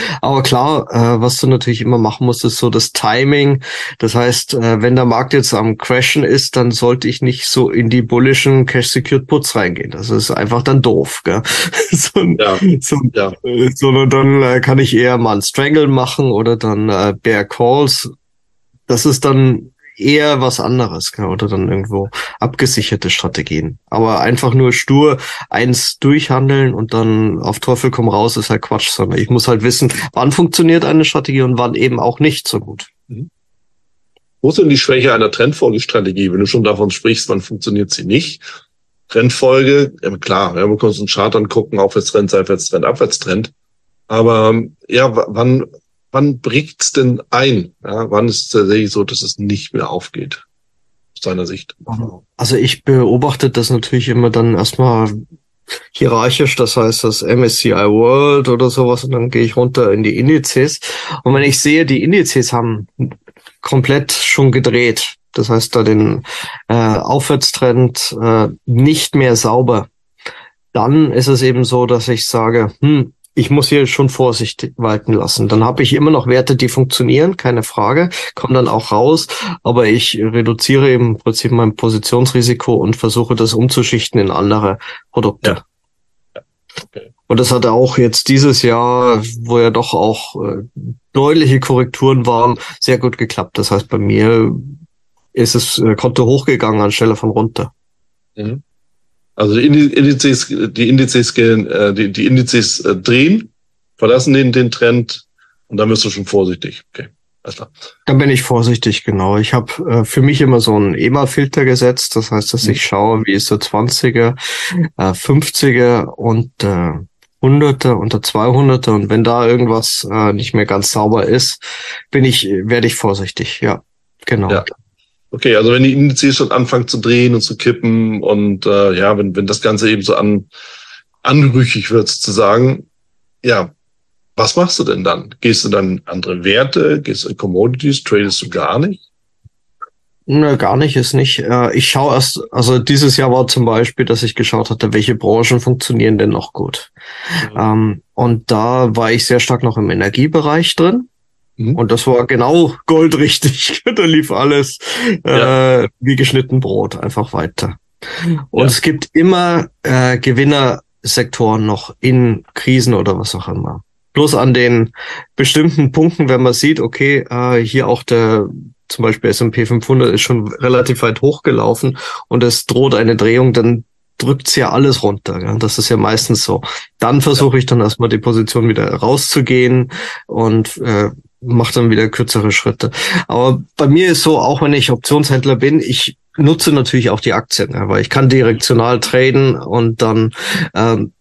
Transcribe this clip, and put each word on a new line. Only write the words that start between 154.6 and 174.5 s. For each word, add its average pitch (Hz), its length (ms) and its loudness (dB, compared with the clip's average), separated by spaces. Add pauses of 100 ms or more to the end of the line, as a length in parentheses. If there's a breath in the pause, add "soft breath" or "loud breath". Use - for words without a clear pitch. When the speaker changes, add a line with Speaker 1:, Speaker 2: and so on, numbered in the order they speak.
Speaker 2:
Ja. 131 580 2
Speaker 1:
äh, 110 40 -2 (120)
wie 135 160 0
geschnitten 131 440 0
Brot, 101 380 -4
einfach - 360 -6
weiter. - 440 -6 (760 loud breath)
Und - 100 -2
Speaker 2:
Ja. 135 60 4
Speaker 1:
es 120 140 0
gibt - 320 -2
immer, 175 560 2 (120)
äh, 127 380 0
Gewinnersektoren 127 1500 0
noch 104 340 -6
in 127 440 2 (100)
Krisen 127 400 0
oder 95 240 0
was 98 160 -6
auch 92 140 -8
immer. 90 340 -8 (320)
Bloß 147 220 2
an 127 180 4
den 120 380 2 (440 loud breath)
bestimmten 143 560 2
Punkten, 160 380 2
wenn 127 140 2
man 123 100 4
sieht, 147 260 0
okay, 139 500 0
äh, 123 280 0
hier 117 300 0
auch 120 160 -2
der, 110 460 0 (380)
zum - 160 -6
Beispiel 113 280 0
S - 100 -4
und 117 100 0
P 120 140 0
fünfhundert 120 480 2
ist 110 80 0
schon 113 260 -2
relativ 127 540 0
weit 113 200 -2
hochgelaufen 123 760 0 (300 loud breath)
und 120 160 0
es 120 220 0
droht 127 280 2
eine 113 220 2
Drehung, 117 380 2
dann 117 320 0 (340)
drückt's 131 360 -2